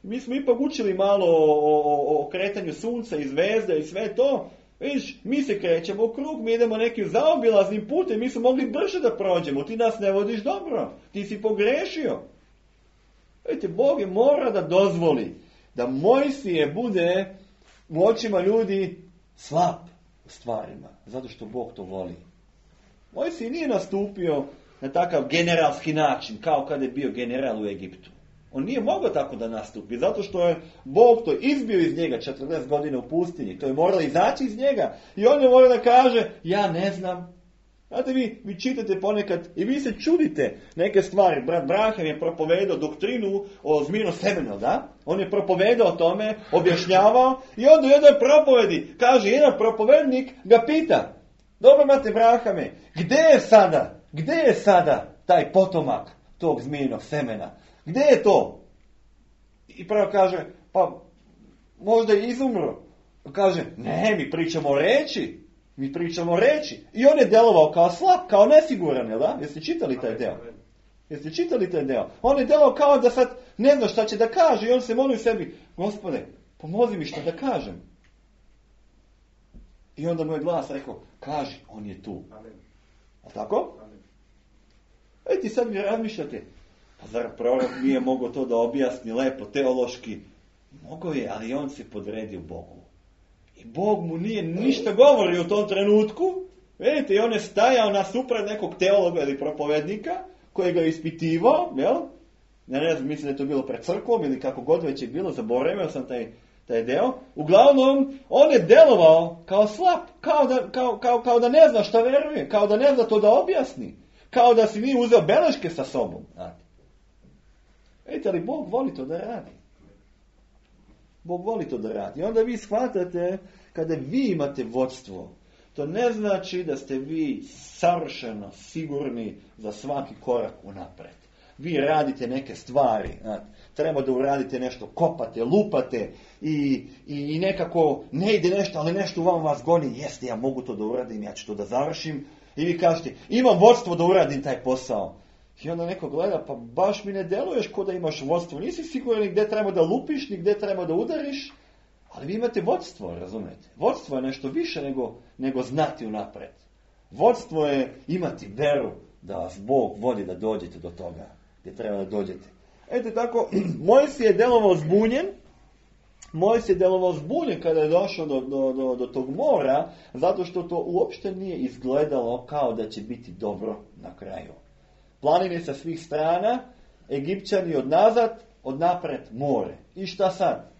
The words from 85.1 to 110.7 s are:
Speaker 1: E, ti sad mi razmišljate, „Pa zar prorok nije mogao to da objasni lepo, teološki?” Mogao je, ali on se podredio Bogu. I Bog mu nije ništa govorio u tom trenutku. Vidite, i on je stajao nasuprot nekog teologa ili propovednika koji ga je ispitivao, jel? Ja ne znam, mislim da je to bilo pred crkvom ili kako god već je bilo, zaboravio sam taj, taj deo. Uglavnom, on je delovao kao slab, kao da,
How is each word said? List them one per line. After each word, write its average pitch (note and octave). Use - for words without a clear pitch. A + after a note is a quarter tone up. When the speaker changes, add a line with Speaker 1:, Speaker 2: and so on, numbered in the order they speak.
Speaker 1:
E, B4+
ti G#3+
sad A#3
mi G3
razmišljate, G3+
„Pa -
zar A2+
prorok B2
nije C3+
mogao B2+
to C3+
da A#2
objasni A#2
lepo, B2+
teološki?” B2
Mogao E3
je, A2+
ali A2
on C#3+
se A2+
podredio G#2
Bogu. E2+
I -
Bog E3+
mu E3
nije G3+
ništa G3+
govorio G3+
u E3
tom G#3
trenutku. G#3
Vidite, C4+
i G3+
on A3+
je G#3
stajao A3+
nasuprot G#3
nekog F#3+
teologa F#3
ili C#3
propovednika D3+
koji F3+
ga E3+
je D#3+
ispitivao, E3
jel? C3
Ja C3
ne D#3+
znam, C3+
mislim D3
da C#3+
je C#3
to C#3
bilo C#3
pred A#2+
crkvom G#3
ili C3+
kako C3
god D#3+
već C#3
je B2
bilo, D#3+
zaboravio C3+
sam B2+
taj, A#2+
taj A#2
deo. E3+
Uglavnom, C4
on D4+
je B3
delovao E3+
kao G#3
slab, F4
kao D4
da, B3